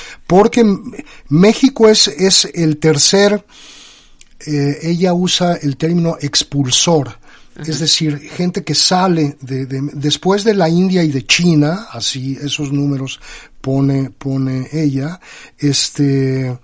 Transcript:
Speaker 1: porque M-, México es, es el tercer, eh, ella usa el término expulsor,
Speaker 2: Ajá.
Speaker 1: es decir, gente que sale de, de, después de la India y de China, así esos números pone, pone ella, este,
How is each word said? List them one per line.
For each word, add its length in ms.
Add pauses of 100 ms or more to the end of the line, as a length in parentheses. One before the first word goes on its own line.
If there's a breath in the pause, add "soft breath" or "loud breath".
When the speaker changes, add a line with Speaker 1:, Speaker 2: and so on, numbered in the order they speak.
(260 loud breath)
Speaker 1:
porque 340
M-, 440 (260 loud breath)
México 580
es, 180
es 380 (100)
el 220
tercer, 680 (1040 loud breath)
eh, 360
ella 320
usa 400
el 220
término 440
expulsor, 880
Speaker 2:
Ajá. 580
Speaker 1:
es 140
decir, 400
gente 420
que 140
sale 640
de, 260
de, 140 (140)
después 500
de 100
la 140
India 340
y 80
de 160
China, 640
así 500
esos 300
números 480 (420 loud breath)
pone, 500
pone 600
ella, 460 (400 loud breath)
este, 1040